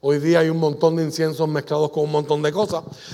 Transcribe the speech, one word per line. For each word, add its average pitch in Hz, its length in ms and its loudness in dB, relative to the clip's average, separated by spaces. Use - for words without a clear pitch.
Hoy 143 160 2
día 165 220 4
hay 160 100 4
un 165 80 -2
montón 160 380 2
de 165 80 0
inciensos 156 440 -2
mezclados 151 440 -2
con 151 140 0
un 151 60 -4
montón 151 300 0
de 151 100 0
cosas. 175 320 -2